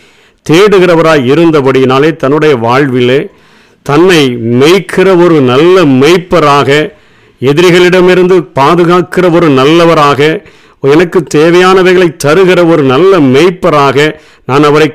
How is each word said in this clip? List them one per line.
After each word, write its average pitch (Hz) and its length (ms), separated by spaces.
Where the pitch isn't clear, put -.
தேடுகிறவராய் 170 760
இருந்தபடியினாலே, 139 920
தன்னுடைய 156 400
வாழ்விலே 127 720
தன்னை 151 520
மேய்க்கிற 170 880
ஒரு 165 180
நல்ல 160 440
மேய்ப்பராக, 147 1080
எதிரிகளிடமிருந்து 180 1160
பாதுகாக்கிற 170 760
ஒரு 165 180
நல்லவராக, 151 960
எனக்கு 165 420
தேவையானவைகளை 180 880
தருகிற 175 440
ஒரு 160 160
நல்ல 170 360
மேய்ப்பராக 147 920
நான் 143 180
அவரை 151 320